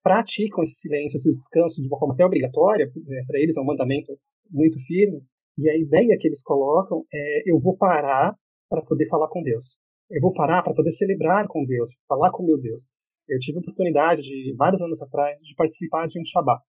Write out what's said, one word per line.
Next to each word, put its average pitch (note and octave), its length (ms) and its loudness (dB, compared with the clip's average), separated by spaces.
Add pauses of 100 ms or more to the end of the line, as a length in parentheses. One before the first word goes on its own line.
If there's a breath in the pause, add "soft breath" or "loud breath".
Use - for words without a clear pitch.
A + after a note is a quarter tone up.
praticam G3+ 600 0
esse D#3+ 120 -2
silêncio, D3 420 -6
esse C#3 200 2
descanso D#3+ 440 0
de C3 80 -4
uma C3+ 100 -4
forma C#3 160 0
até D#3 100 4
obrigatória, D#3 640 2
né, C3 400 -10
pra C3+ 140 -2
eles D#3 160 2
é D3 40 -4
um C3+ 40 -4
mandamento C#3 480 -4 (380)
muito D#3+ 340 2
firme, F3 380 0 (340)
e D3 120 0
a D3+ 80 2
ideia E3 420 4
que E3 100 0
eles D3 140 -2
colocam D#3 720 0
é, D3+ 380 -4
"Eu D#3+ 100 4
vou F#3 160 2
parar D3+ 600 2 (320)
pra D#3+ 140 -4
poder C#3+ 260 -2
falar D#3 200 0
com F3 140 -8
Deus. B2+ 360 -6 (320)
Eu E3 100 -4
vou F#3 120 4
parar E3 300 2
pra - 120 -4
poder D#3+ 180 2
celebrar F#3+ 560 0
com D3 160 -4
Deus, A#2+ 420 -4
falar D3 240 2
com F#3 140 -6
meu D#3 140 4
Deus." A2+ 300 -10 (400)
Eu C3+ 100 -2
tive C#3+ 200 -6
a - 20 -6
oportunidade D#3+ 640 0
de, C3+ 340 -10
vários F3 260 2
anos E3 200 -6
atrás, C#3+ 380 -4
de D3 140 -20
participar D#3+ 520 -2
de D#3+ 120 -10
um E3 60 -8
Shabbat. C3 380 0 (140)